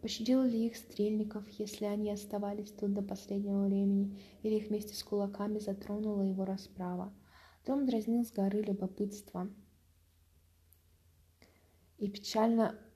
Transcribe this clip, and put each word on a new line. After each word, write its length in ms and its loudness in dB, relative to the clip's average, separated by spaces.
Пощадил 420 2
ли 240 4
их 80 -4
Стрельников, 720 -2
если 280 -4
они 260 0
оставались 600 -4
тут 220 0
до 80 0
последнего 640 0
времени, 540 4
или 120 2
их 120 0
вместе 260 -2
с 100 -10
кулаками 560 -2
затронула 640 -2
его 200 2
расправа? 720 -4
Том 200 2
дразнил 400 2
с 60 -14
горы 300 2
любопытство 880 -4
и 120 -2
печально 680 2